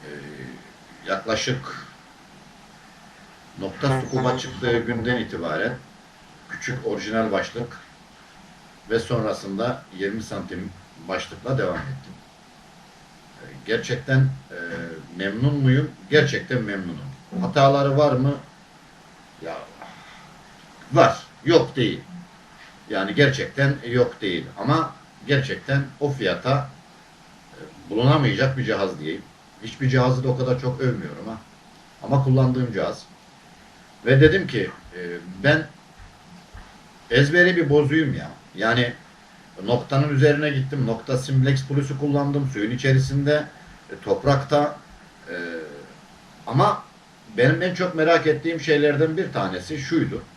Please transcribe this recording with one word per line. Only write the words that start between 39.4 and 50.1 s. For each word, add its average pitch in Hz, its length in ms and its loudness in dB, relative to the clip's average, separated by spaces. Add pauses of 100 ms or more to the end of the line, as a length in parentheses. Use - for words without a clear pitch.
noktanın 135 440 0
üzerine 147 420 4
gittim. 135 360 -2
Nokta 120 320 -2
Simplex 135 480 2
Plus'u 139 320 -2
kullandım. 143 540 0
Suyun 107 180 -2
içerisinde, 139 760 2 (460)
e, - 40 -12 (100)
toprakta. 139 720 2 (520)
E, 85 60 -10 (1120)
ama 190 360 2 (540)
benim 143 260 4
en 180 120 -2
çok 180 200 -4
merak 160 320 4
ettiğim 160 340 0
şeylerden 147 560 2
bir 190 160 -4
tanesi 95 460 -6
şuydu. - 440 -2 (140)